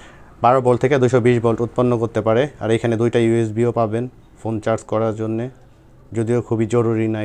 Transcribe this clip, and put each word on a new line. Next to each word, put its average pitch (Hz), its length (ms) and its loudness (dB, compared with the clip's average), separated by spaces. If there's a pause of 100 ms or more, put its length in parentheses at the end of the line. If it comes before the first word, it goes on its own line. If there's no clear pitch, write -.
(440)
বারো 127 220 4
ভোল্ট 123 180 2
থেকে 131 200 2
দুইশো 127 240 4
বিশ 123 180 4
ভোল্ট 113 200 0
উৎপন্ন 123 260 0 (100)
করতে 113 260 -2
পারে। 113 160 4 (200)
আর 110 120 -2
এখানে 117 260 0
দুইটা 120 240 2
ইউএসবিও 113 540 0
পাবেন 113 240 -2 (380)
ফোন 113 120 -6 (120)
চার্জ 113 160 0 (100)
করার 110 300 0
জন্যে, 110 240 -4 (720)
যদিও 117 300 0
খুবই 113 260 0
জরুরি 113 420 0
না 107 100 -4